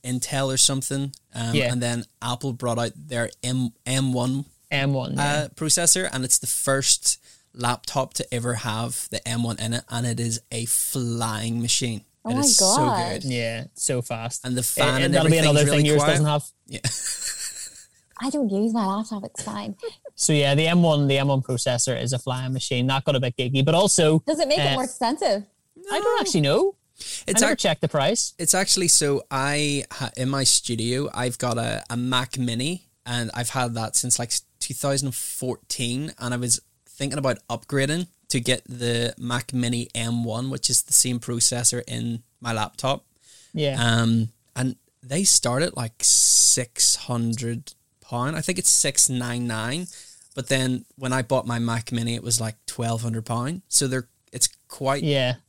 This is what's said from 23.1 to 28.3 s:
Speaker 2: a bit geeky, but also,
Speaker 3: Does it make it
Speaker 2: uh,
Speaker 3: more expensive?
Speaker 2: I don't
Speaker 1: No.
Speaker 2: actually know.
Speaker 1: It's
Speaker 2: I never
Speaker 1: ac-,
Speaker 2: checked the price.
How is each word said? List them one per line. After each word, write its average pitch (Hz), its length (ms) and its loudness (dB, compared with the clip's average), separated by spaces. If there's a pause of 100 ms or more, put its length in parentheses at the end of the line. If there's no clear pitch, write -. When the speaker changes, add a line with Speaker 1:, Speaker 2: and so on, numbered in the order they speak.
Speaker 2:
a 123 40 2
bit 127 160 -2
geeky, 135 280 2
but 156 100 4
also, 165 460 6
Speaker 3:
Does 302 180 0
it 320 100 4
make 302 100 4
it - 100 2
Speaker 2:
uh, 139 60 2
Speaker 3:
more 269 100 0
expensive? 226 600 0 (460)
Speaker 2:
I 403 100 0
don't 466 160 2
Speaker 1:
No. - 40 2
Speaker 2:
actually 185 220 2
know. 226 340 2 (500)
Speaker 1:
It's 208 160 4
Speaker 2:
I 208 40 6
never 220 60 4
Speaker 1:
ac-, 247 100 0
Speaker 2:
checked 165 180 2
the 160 80 0
price. 156 500 0